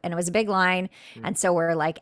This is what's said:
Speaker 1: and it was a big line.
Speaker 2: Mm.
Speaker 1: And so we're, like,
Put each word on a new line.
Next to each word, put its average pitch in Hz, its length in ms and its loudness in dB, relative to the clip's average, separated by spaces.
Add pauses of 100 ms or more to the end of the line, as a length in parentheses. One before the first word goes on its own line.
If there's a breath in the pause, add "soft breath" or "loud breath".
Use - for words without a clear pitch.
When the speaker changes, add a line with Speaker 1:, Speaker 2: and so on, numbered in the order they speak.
Speaker 1:
and 175 100 -4
it 165 40 -4
was 175 120 -2
a 175 40 -4
big 214 180 2
line. 185 400 2 (260 loud breath)
Speaker 2:
Mm. 113 120 -10
Speaker 1:
And - 100 -4
so 180 160 2
we're, 165 200 2
like, 160 280 -2